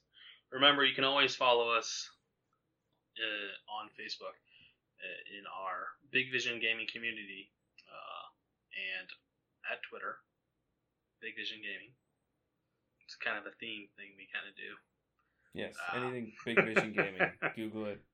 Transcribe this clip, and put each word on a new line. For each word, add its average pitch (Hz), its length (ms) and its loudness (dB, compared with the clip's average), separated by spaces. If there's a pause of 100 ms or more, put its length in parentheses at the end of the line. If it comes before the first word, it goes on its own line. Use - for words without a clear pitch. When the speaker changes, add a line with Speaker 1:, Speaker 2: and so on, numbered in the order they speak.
(520)
Speaker 1:
Remember, 139 340 8
you 127 80 6
can 135 100 4
always 135 320 6
follow 120 360 8
us, - 380 2 (1080)
uh, 104 560 -4
on 107 160 -8
Facebook, 104 460 -10 (680)
uh, 92 360 -10
in 101 100 -14
our 95 400 -4 (240)
Big 131 200 2
Vision 120 280 -2
Gaming 113 320 0
community, 107 580 -8 (400)
uh, - 380 -12 (720)
and 185 100 -12 (640)
at 233 180 -4
Twitter, 104 280 -6 (1040)
Big 113 140 -8
Vision 110 220 -6
Gaming. 104 380 -10 (1080)
It's - 120 -16
kind 110 220 -2
of 101 100 -10
a - 120 -12
theme 107 380 -10
thing 98 180 -16
we 98 120 -20
kinda 101 280 -8
do. 101 220 -12 (760)
Speaker 2:
Yes, 98 220 -6 (140)
Speaker 1:
Ah. 87 80 -2
Speaker 2:
anything 123 360 -4 (120)
Big 117 180 6
Vision 110 300 2
Gaming. 104 380 0 (100)
Speaker 1:
<laughs> - 140 -2
Speaker 2:
Google 107 320 -4
it, 101 260 -8